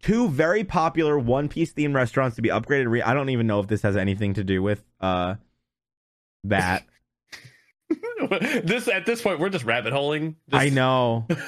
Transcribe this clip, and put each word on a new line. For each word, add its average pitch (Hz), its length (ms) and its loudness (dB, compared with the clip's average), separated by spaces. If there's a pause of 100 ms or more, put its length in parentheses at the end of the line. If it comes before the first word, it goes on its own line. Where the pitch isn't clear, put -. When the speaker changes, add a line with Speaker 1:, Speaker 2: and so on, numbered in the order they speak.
Speaker 1:
two 226 280 2
very 160 360 0
popular 160 520 0
One 131 320 0
Piece 160 240 -4
themed 147 220 0
restaurants 127 400 0
to 110 60 -8
be 113 80 2
upgraded. 120 400 0
Re-, 113 120 2
I 117 120 2
don't 139 160 0
even 117 180 2
know 104 140 2
if 95 60 -2
this 104 160 0
has 101 120 2
anything 98 400 0
to 104 80 -2
do 95 180 2
with, 101 220 0 (180)
uh, 92 340 0 (1080)
that. 95 420 0 (1040)
Speaker 2:
<laughs> 320 80 -2 (640)
This, 220 240 -2
at 190 180 -2
this 226 160 -2
point, 180 180 0
we're 190 100 0
just 175 160 -4
rabbit 113 260 0
holing. 151 460 -2 (140)
Speaker 1:
I 135 140 4
Speaker 2:
Just 139 100 2
Speaker 1:
know. 127 520 2 (200)